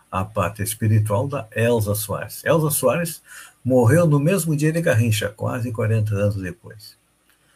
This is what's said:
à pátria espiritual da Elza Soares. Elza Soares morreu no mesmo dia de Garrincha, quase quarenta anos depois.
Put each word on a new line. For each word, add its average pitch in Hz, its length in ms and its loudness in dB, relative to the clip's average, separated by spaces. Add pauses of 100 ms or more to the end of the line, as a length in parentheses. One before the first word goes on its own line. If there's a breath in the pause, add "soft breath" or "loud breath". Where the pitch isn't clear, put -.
(120)
à 95 140 -2
pátria 101 380 -4
espiritual 107 640 0
da 139 280 -8
Elza 110 400 0
Soares. 95 480 -8
Elza 151 280 2
Soares 165 500 -2 (420 loud breath)
morreu 127 420 4
no 147 140 4
mesmo 160 360 0
dia 156 180 0
de 165 80 -2
Garrincha, 113 480 2
quase 120 420 -6
quarenta 110 440 0
anos 98 200 0
depois. 95 600 -12 (580 soft breath)